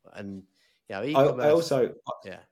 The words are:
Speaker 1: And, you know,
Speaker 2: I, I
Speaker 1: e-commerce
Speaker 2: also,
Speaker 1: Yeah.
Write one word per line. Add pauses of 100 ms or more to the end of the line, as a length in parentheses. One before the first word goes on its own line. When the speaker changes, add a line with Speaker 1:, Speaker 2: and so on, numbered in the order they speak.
(120)
Speaker 1:
And, (480)
you
know,
Speaker 2:
I,
I
Speaker 1:
e-commerce
Speaker 2:
also, (320)
Speaker 1:
Yeah. (120)